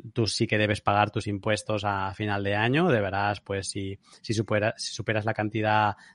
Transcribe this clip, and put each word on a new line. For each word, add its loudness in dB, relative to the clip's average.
tú 0
sí 0
que 2
debes 2
pagar 4
tus -4
impuestos -2
a -2
final -2
de 0
año, 4
deberás, 0
pues, -6
si, -8
si -6
supera-, 0
si -10
superas -4
la 0
cantidad 0